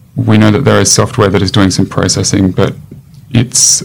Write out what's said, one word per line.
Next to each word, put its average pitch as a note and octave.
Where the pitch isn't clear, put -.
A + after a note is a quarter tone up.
We A2
know G#2+
that G2+
there G#2+
is G2
software G#2
that G2
is F#2+
doing F#2+
some G2
processing, F#2+
but -
it's -